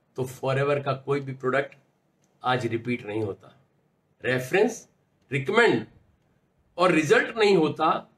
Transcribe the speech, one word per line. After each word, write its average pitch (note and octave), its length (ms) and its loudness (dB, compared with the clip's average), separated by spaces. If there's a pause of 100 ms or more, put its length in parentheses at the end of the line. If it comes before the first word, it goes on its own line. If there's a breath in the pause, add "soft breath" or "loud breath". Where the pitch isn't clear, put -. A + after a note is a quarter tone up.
(160)
तो B2+ 80 -4
forever C#3 560 -2
का C#3 120 -4
कोई C#3 280 -4
भी C3+ 120 -10
product C3 420 -4 (720)
आज A#2+ 220 0
repeat A#2 400 -4
नहीं G#2 160 -4
होता। - 360 -10 (640)
Reference, C3 640 -2 (440)
recommend D3+ 540 2 (920)
और F3+ 140 4
result E3+ 460 2
नहीं G3+ 180 4
होता D#3 600 0